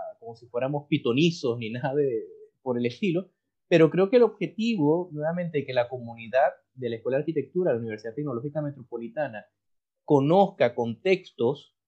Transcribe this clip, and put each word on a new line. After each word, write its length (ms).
como 160
si 100
fuéramos 420
pitonizos 720
ni 140
nada 240
de, 300
por 160
el 80
estilo, 460
pero 220
creo 180
que 80
el 60
objetivo, 880
nuevamente, 520
que 100
la 140
comunidad 600
de 160
la 60
Escuela 220
de 40
Arquitectura 500
de 40
la 60
Universidad 340
Tecnológica 460
Metropolitana 840
conozca 680
contextos 1000